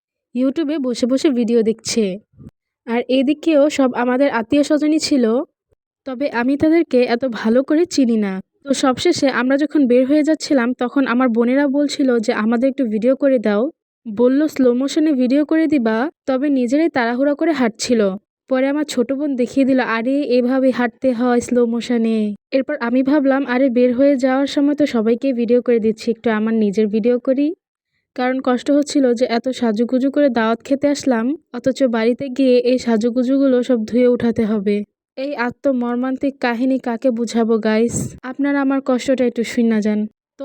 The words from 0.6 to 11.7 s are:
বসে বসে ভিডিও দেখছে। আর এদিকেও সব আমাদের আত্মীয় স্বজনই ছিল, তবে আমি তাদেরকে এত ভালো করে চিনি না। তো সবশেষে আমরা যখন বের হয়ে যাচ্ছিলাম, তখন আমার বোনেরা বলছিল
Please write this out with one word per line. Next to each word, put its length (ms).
বসে 280
বসে 240
ভিডিও 320
দেখছে। 420
আর 220
এদিকেও 640
সব 240
আমাদের 360
আত্মীয় 320
স্বজনই 360
ছিল, 260
তবে 220
আমি 280
তাদেরকে 480
এত 200
ভালো 380
করে 240
চিনি 300
না। 160
তো 120
সবশেষে 540
আমরা 280
যখন 300
বের 200
হয়ে 160
যাচ্ছিলাম, 500
তখন 340
আমার 220
বোনেরা 400
বলছিল 500